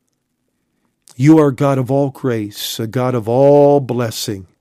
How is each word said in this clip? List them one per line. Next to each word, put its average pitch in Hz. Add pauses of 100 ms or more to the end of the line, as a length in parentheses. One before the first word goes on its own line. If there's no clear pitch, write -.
(1160)
You 151
are 147
God 139
of 127
all 139
grace, 113
a 113
God 123
of 110
all 143
blessing. 117 (140)